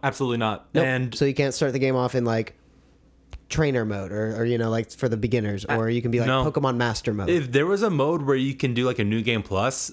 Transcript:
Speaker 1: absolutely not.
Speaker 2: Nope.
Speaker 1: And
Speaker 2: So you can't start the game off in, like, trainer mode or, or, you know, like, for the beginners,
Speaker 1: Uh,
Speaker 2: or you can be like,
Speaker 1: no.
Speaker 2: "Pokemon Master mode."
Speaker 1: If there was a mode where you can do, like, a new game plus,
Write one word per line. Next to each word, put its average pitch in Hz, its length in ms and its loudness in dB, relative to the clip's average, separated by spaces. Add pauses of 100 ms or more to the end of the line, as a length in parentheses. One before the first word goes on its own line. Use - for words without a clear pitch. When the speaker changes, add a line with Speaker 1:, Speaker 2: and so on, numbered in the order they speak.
Speaker 1:
absolutely 131 360 0
not. 107 340 -2
Speaker 2:
Nope. 139 120 2
Speaker 1:
And 127 300 -2
Speaker 2:
So - 100 2
you 139 80 0
can't 139 200 0
start 139 180 0
the 131 80 -2
game 131 160 2
off 127 200 0
in, 120 100 2
like, 113 300 0 (920)
trainer 139 380 0
mode 98 260 -4
or, 107 300 -2
or, 117 40 2
you 120 120 2
know, 113 120 0
like, 113 220 -2
for - 160 -4
the 113 100 0
beginners, 104 520 -2
Speaker 1:
Uh, 113 80 2
Speaker 2:
or 113 120 0
you 120 120 0
can 120 100 -2
be 117 80 2
like, 120 80 2
Speaker 1:
no. 131 240 2
Speaker 2:
"Pokemon 135 260 0
Master 117 360 0
mode." 101 160 -2
Speaker 1:
If 151 220 0
there 139 140 4
was 196 180 0
a 220 60 2
mode 151 340 2
where 135 120 2
you 135 200 -2
can 131 180 -2
do, 123 120 0
like, 123 140 0
a 107 40 2
new 110 180 0
game 110 220 0
plus, 104 500 -2